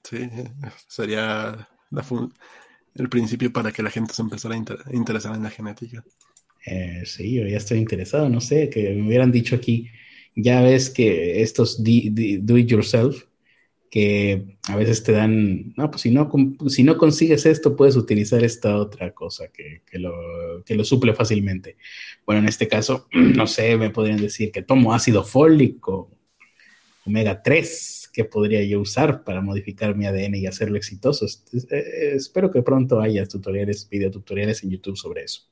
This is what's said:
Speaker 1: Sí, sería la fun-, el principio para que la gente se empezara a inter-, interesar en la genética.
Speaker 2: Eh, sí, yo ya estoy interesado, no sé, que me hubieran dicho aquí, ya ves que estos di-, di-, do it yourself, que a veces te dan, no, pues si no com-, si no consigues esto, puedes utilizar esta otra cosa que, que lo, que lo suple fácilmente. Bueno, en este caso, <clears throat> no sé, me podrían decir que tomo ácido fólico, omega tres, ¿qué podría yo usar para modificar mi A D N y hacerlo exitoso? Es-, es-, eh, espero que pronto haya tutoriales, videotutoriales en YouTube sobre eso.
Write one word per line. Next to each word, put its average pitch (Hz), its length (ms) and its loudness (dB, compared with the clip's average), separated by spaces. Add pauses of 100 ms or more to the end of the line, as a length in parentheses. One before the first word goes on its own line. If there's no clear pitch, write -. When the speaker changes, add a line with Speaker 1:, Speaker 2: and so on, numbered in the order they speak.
Speaker 1:
Sí, 120 260 -12 (580)
sería 110 800 -6 (220)
la 147 140 -8
fun-, 120 300 -8 (640)
el 123 140 -6
principio 120 440 -2
para 110 180 -4
que 110 120 -8
la 101 80 -4
gente 113 220 -6
se 117 100 -8
empezara 110 320 -8
a - 20 -6
inter-, 110 260 -12 (100)
interesar 110 420 -4
en 110 80 -8
la 107 80 -10
genética. 113 540 -16 (600)
Speaker 2:
Eh, 90 400 -10
sí, 110 300 -8
yo 113 120 -2
ya 104 100 -4
estoy 110 220 -2
interesado, 110 500 -2
no 120 120 0
sé, 147 280 0
que 101 260 -2
me 104 120 -2
hubieran 123 240 4
dicho 120 240 2
aquí, 117 340 -2 (460)
ya 123 260 4
ves 131 280 6
que 87 520 2
estos 113 420 0
di-, 113 280 4
di-, 107 260 -2
do 110 200 4
it 120 100 6
yourself, 113 580 2 (680)
que 101 640 0 (120)
a 101 80 -6
veces 110 260 0
te 117 100 0
dan, 107 640 0
no, 147 140 -2
pues - 120 -12
si 117 80 2
no 147 180 2
com-, 135 280 2 (120)
si 127 140 4
no 160 140 6
consigues 156 500 4
esto, 156 280 4
puedes 139 220 8
utilizar 110 460 2
esta 107 340 0
otra 104 360 -6
cosa - 360 -14
que, 78 360 -20
que 90 140 -14
lo, 85 680 -10
que 110 100 -4
lo 110 100 0
suple 117 300 2
fácilmente. 101 600 -2 (480)
Bueno, 104 160 2
en 107 80 2
este 110 180 -2
caso, 113 420 -2
<clears throat> - 40 -14
no 123 340 6
sé, 113 300 2
me 110 140 0
podrían 107 300 0
decir 104 300 -4
que - 120 -8
tomo 123 300 4
ácido 113 320 4
fólico, 135 840 4 (960)
omega 104 380 -2
tres, - 720 -2
¿qué 110 120 -2
podría 104 400 0
yo 101 160 0
usar 147 440 -2
para 95 160 -6
modificar 101 540 -6
mi 104 120 -2
A 98 60 -4
D 95 120 -2
N 101 140 -4
y 95 80 -4
hacerlo 101 300 -4
exitoso? 107 480 -4
Es-, - 280 -12
es-, 123 180 -6
eh, 143 440 -4
espero 185 360 -2
que 123 120 0
pronto 127 380 2
haya 107 260 0
tutoriales, 101 640 -6
videotutoriales 101 720 -4
en 95 80 -6
YouTube 95 260 -10
sobre 85 280 -12
eso. - 260 -14